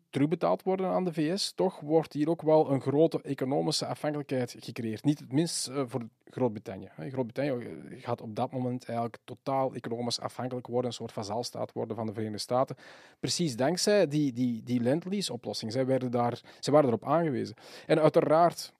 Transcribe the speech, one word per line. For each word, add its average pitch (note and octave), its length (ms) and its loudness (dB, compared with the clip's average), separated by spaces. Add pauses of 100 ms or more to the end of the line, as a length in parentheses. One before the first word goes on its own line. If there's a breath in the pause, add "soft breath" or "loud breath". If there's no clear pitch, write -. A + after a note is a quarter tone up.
terugbetaald E3 540 0
worden F#3+ 240 0
aan F3+ 160 0
de E3+ 100 -2
V E3 240 0
S, - 140 -4
toch F#3 280 0
wordt D#3 340 2
hier D3 160 0
ook E3+ 120 -2
wel D#3 300 6
een C3+ 100 2
grote D3+ 400 4
economische C#3+ 640 -2
afhankelijkheid C3+ 760 -4
gecreëerd. A2+ 440 -8
Niet D3 160 2
het A#2+ 120 -14
minst, D#3+ 360 0
eh, C3+ 200 -4
voor A#2 200 -6 (180)
Groot-Brittannië, G#2 680 -4
hè. D3+ 180 -10
Groot-Brittannië, B2+ 560 -4
eh, D#2+ 380 -14
gaat A#2+ 180 -4
op A2 140 -10
dat B2 160 -2
moment B2+ 340 -4
eigenlijk A#2 380 -4
totaal C3+ 500 -2
economisch A#2 460 -4
afhankelijk B2 480 -6
worden, B2 220 0
een A2+ 60 -6
soort A#2 160 -10
vazalstaat A2+ 600 -6
worden A2+ 240 -4
van A2+ 100 -4
de A2 80 -4
Verenigde G#2+ 260 -4
Staten. C3 360 0 (440 loud breath)
Precies C#3 360 0
dankzij F3 520 4
die, C#3+ 260 2
die, A#2+ 300 0
die B2 180 0
Lend-Lease-oplossing. C3 880 -2
Zij C3 140 0
werden B2+ 260 0
daar, A#2+ 300 0 (180 loud breath)
zij C3+ 140 0
waren D3 140 8
erop A2+ 180 0
aangewezen. C3+ 500 0 (300 loud breath)
En D#3 140 4
uiteraard, D#3 800 4